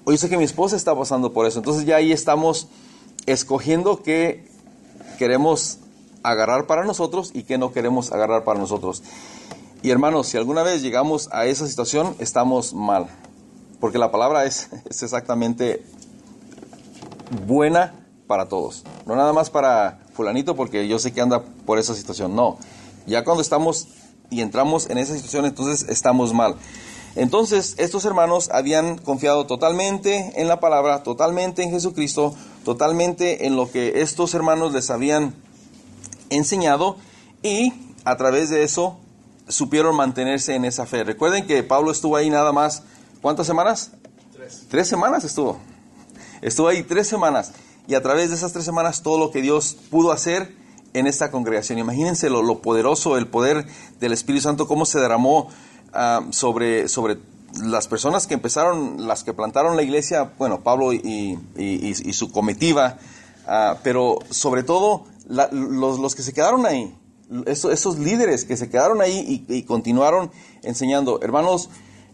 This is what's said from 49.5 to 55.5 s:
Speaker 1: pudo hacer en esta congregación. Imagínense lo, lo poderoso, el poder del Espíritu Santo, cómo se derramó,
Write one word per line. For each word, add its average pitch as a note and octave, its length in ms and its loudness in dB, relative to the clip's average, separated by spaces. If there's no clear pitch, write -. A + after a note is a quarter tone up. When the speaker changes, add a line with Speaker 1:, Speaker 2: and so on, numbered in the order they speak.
Speaker 1:
pudo E3 220 4
hacer F3+ 440 -2
en B2+ 140 2
esta C#3 240 0
congregación. A2+ 480 -2
Imagínense D3 500 0
lo, A#2+ 140 2
lo A2+ 180 2
poderoso, B2+ 560 2
el A#2 80 0
poder C3+ 400 2
del A#2+ 140 0
Espíritu C#3 300 0
Santo, D3 240 0
cómo D#3 180 0
se D3+ 140 0
derramó, C3 480 4